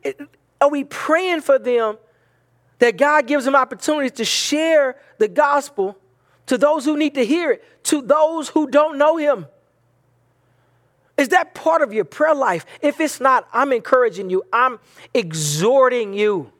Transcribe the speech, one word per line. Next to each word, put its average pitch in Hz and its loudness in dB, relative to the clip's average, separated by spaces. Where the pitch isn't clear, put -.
it, - -8
are 285 4
we 285 -4
praying 330 -2
for 277 0
them 226 -2
that 240 2
God 294 2
gives 269 -2
them 269 2
opportunities 269 -2
to 226 -6
share 294 0
the 214 0
gospel 269 -2
to 254 -2
those 294 2
who 302 0
need 294 -2
to 262 0
hear 302 0
it, - -4
to 294 -2
those 311 0
who 302 -2
don't 294 2
know 311 4
him? 277 -2
Is 277 0
that 359 0
part 320 0
of 226 -2
your 214 -2
prayer 302 0
life? 220 -2
If 294 0
it's 311 -2
not, 262 2
I'm 269 0
encouraging 226 0
you. 185 0
I'm 240 0
exhorting 202 0
you. 202 -2